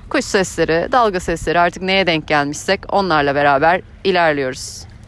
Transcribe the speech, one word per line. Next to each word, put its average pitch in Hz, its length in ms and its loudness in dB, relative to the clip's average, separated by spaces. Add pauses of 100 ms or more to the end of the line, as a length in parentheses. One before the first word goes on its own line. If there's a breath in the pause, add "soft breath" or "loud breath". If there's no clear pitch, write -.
Kuş 277 160 -2
sesleri, 170 640 0
dalga 214 280 2
sesleri, 170 400 -2
artık 190 240 0
neye 190 240 2
denk 160 200 -2
gelmişsek 151 680 -2
onlarla 156 420 2
beraber 147 460 4 (220)
ilerliyoruz. 156 800 -2 (240 loud breath)